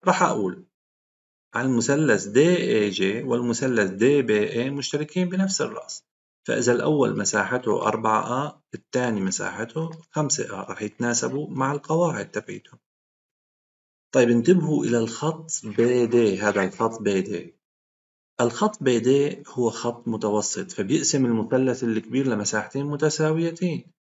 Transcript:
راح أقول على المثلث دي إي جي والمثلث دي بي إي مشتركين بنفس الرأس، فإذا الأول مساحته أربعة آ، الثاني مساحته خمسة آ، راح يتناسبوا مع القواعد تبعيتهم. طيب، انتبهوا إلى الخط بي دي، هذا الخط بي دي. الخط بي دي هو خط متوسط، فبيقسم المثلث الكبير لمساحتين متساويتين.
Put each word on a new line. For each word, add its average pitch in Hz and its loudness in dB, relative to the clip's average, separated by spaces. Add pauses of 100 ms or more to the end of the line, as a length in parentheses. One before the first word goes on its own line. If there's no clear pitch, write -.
راح 185 4
أقول 107 -2 (880)
على 120 -2
المثلث 120 2
دي 147 4
إي 110 2
جي 98 -2
والمثلث 120 0
دي 127 4
بي 107 2
إي 120 -2
مشتركين 151 -4
بنفس 190 0
الرأس، - -8 (440)
فإذا 120 2
الأول 127 2
مساحته 104 0
أربعة 117 0
آ، - -14 (120)
الثاني 120 -2
مساحته 98 -6 (220)
خمسة 127 -4
آ، 95 -8
راح - -10
يتناسبوا 120 -2
مع 135 -2
القواعد 147 -2
تبعيتهم. - -10 (1300)
طيب، 123 6
انتبهوا 151 4
إلى 117 2
الخط 147 -4 (120)
بي 120 2
دي، 113 4
هذا 101 2
الخط 113 -2
بي 101 0
دي. 90 -8 (840)
الخط 143 0
بي 127 4
دي 139 2
هو 123 -2
خط 120 -6
متوسط، 107 -2
فبيقسم 135 0
المثلث 120 0
الكبير 117 -2
لمساحتين 110 -2
متساويتين. 156 -2